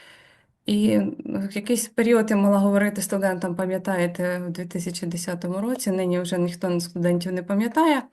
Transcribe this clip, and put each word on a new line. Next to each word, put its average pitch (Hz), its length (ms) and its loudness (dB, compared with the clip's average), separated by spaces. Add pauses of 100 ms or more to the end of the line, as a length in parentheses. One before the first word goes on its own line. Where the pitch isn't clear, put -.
(680)
І, 208 220 2
е, 208 240 2 (120)
в 196 320 -6
якийсь 226 320 -2
період 226 420 4
я 214 60 4
могла 202 220 6
говорити 202 440 2
студентам, 185 520 -2
пам'ятаєте, 180 960 -2
в - 20 -4
дві 175 140 -6
тисячі 175 420 -6
десятому 175 540 -4
році, 240 300 -2
нині 180 300 0
вже 180 180 -2
ніхто 175 420 -2
з 175 40 -4
студентів 175 480 0
не 185 100 -4
пам'ятає 240 680 2